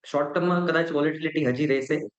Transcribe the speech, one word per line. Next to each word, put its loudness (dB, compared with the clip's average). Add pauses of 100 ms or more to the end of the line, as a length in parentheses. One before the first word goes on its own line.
(100)
શોર્ટ -2
ટર્મમાં 2
કદાચ 0
વોલેટિલિટી 0
હજી 0
રહેશે 0 (240)